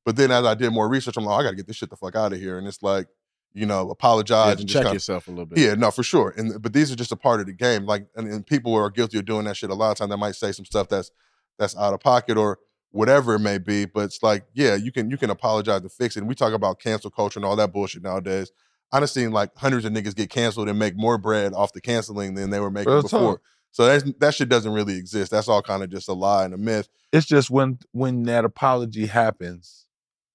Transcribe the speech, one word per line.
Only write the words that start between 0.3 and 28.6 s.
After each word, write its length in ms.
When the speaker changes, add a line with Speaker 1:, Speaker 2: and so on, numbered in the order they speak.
Speaker 1:
as 140
I 100
did 160
more 180
research, 280
I'm 80
like, 160
"I 20
gotta 140
get 100
this 80
shit 160
the 60
fuck 180
outta 220
here." 200
And 100
it's 140
like, 260
you 140
know, 240
apologize 540
Speaker 2:
You 40
have 80
to 40
Speaker 1:
and 80
just 40
Speaker 2:
check 120
Speaker 1:
kinda 100
Speaker 2:
yourself 320
a 40
little 140
bit. 140
Speaker 1:
Yeah, 160
no, 160
for 120
sure. 340
And, 240
but 120
these 180
are 40
just 160
a 60
part 240
of 60
the 60
game. 320
Like, 300
and, 120
and 200
people 260
are 160
guilty 300
of 60
doing 200
that 120
shit 120
a 60
lot 160
of 60
times. 120
They 60
might 200
say 180
some 120
stuff 220
that's, 240
that's 160
out 180
of 60
pocket 380
or 220
whatever 440
it 40
may 180
be. 280
But 200
it's 180
like, 300
yeah, 220
you 160
can, 200
you 60
can 140
apologize 500
and 100
fix 240
it. 40
And 100
we 60
talk 180
about 260
cancel 320
culture 280
and 60
all 120
that 160
bullshit 300
nowadays. 480
I 80
done 80
seen, 240
like, 260
hundreds 280
of 80
niggas 220
get 140
canceled 400
and 100
make 160
more 220
bread 360
off 200
the 80
canceling 540
than 160
they 80
were 120
making 220
Speaker 3:
Real 80
Speaker 1:
before. 320
Speaker 3:
talk. 80
Speaker 1:
So 140
that's, 180
that 160
shit 140
doesn't 240
really 240
exist. 340
That's 160
all 140
kinda 260
just 200
a 60
lie 320
and 80
a 40
myth. 300
Speaker 3:
It's 160
just 240
when, 280
when 320
that 220
apology 640